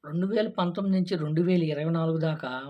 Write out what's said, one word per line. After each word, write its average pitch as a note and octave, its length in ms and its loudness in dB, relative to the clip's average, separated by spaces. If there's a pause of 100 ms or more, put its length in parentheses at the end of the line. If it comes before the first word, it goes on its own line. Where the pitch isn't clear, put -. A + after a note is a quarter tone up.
రెండు E3+ 200 -2
వేల G#3+ 220 2
పంతొమ్మిది F#3+ 480 0
నుంచి F#3 200 0
రెండు D#3 260 0
వేల F3+ 220 4
ఇరవై D#3 280 0
నాలుగు E3 260 0
దాకా D#3 320 -2 (200)